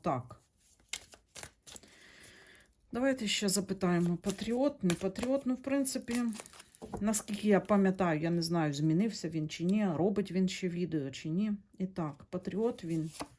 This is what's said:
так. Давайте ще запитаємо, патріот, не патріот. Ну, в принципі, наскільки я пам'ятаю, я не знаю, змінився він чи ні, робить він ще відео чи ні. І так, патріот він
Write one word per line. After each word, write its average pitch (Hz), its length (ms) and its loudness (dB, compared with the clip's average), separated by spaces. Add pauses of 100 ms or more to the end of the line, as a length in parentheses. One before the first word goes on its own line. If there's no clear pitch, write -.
так. 135 380 -4 (2500)
Давайте 262 340 0
ще 202 220 0
запитаємо, 175 680 2
патріот, 226 680 -2
не 175 100 2
патріот. 240 520 -2
Ну, 254 80 0
в 254 80 -6
принципі, 262 600 0 (800)
наскільки 208 480 0
я 190 120 8
пам'ятаю, 190 600 4
я 165 100 0
не 170 120 2
знаю, 160 320 2
змінився 160 540 2
він 156 200 -2
чи - 160 -6
ні, 202 220 4
робить 190 460 0
він 185 160 2
ще 185 200 -4
відео 160 420 -2
чи - 180 -8
ні. 208 240 0 (260)
І 185 80 -2
так, 160 440 -8
патріот 190 540 -4
він 160 260 -2 (280)